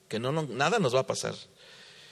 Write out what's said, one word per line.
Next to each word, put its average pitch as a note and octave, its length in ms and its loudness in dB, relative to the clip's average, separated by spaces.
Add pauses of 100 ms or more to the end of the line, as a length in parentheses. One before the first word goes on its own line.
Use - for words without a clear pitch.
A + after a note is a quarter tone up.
que G#2+ 120 -4
no, B2+ 120 -2
no, D#3+ 120 0
nada C#3 340 0
nos C3 160 2
va C3 60 4
a - 80 0
pasar. - 260 -4 (800)